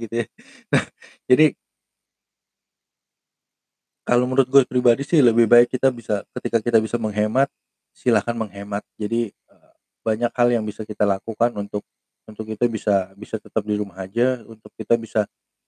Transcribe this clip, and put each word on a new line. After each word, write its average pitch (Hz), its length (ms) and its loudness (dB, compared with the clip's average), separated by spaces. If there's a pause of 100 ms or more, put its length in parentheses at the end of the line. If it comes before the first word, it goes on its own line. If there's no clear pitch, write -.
gitu 117 220 -2
ya. - 20 -14 (240)
<laughs> - 240 -8
Nah, - 100 2 (460)
jadi 143 240 4 (2500)
kalau 123 200 0
menurut 127 240 0
gue 135 160 6
pribadi 123 400 0
sih 160 160 2
lebih 117 240 4
baik 120 320 4
kita 131 160 0
bisa, 110 400 -6
ketika 117 240 -2
kita 117 240 2
bisa 110 160 -4
menghemat, 110 480 0 (480)
silahkan 120 400 0
menghemat. 101 480 -6 (160)
Jadi, 110 320 -2
eee, - 420 -20 (300)
banyak 113 320 -2
hal 123 160 2
yang 117 160 0
bisa 107 160 -8
kita 107 240 -2
lakukan 110 480 -2
untuk, 104 320 -6 (400)
untuk 110 240 -10
kita 110 160 -2
bisa, 98 480 -2
bisa 101 240 -10
tetap - 240 -6
di 104 160 -2
rumah 95 240 -8
aja, 120 400 -2
untuk 110 320 -18
kita 117 240 -2
bisa, 110 320 -2 (360)